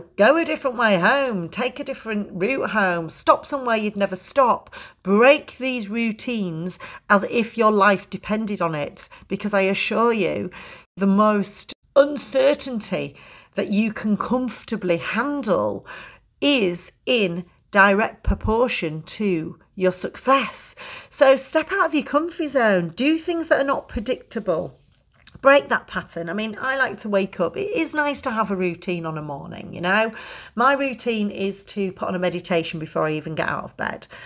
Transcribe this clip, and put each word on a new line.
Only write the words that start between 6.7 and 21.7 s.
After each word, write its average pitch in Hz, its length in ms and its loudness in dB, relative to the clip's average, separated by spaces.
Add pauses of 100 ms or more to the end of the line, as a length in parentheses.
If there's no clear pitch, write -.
as 202 200 4
if 226 280 -2
your 220 160 4
life 196 360 4
depended 208 520 -4
on 165 120 0
it, - 360 -6 (180)
because 202 260 -4
I 196 100 4
assure 214 500 2
you, 165 360 -2 (460)
the 196 120 0
most 208 640 2 (240)
uncertainty 262 1200 0 (380)
that - 180 -2
you 214 180 2
can 214 240 0
comfortably 220 800 -2
handle 220 920 -2 (540)
is 233 540 2 (120)
in 185 380 0 (280)
direct 202 520 4
proportion 202 800 0
to 170 580 -2 (160)
your 180 160 2
success. - 840 0 (340)
So 269 260 6
step 311 380 0